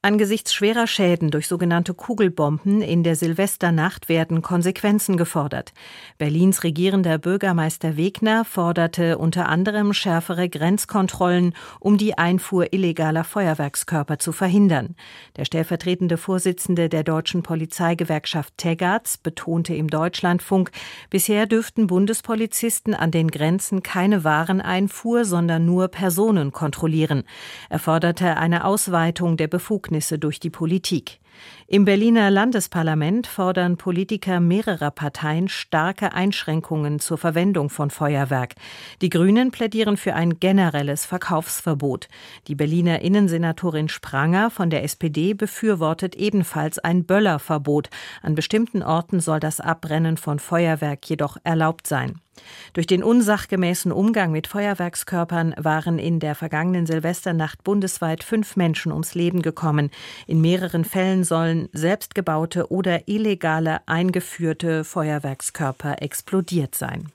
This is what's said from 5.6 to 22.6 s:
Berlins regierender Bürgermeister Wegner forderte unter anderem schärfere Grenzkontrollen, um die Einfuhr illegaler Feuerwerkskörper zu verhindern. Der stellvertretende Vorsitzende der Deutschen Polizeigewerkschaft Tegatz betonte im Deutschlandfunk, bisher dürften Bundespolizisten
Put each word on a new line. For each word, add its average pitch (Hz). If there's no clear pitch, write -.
Berlins 165
regierender 175
Bürgermeister 170
Wegner 214
forderte 170
unter 165
anderem 208
schärfere 175
Grenzkontrollen, 180
um 208
die 214
Einfuhr 175
illegaler 165
Feuerwerkskörper 156
zu -
verhindern. 180
Der -
stellvertretende 170
Vorsitzende 180
der 160
Deutschen 160
Polizeigewerkschaft 160
Tegatz 180
betonte 165
im 156
Deutschlandfunk, 175
bisher 208
dürften 226
Bundespolizisten 220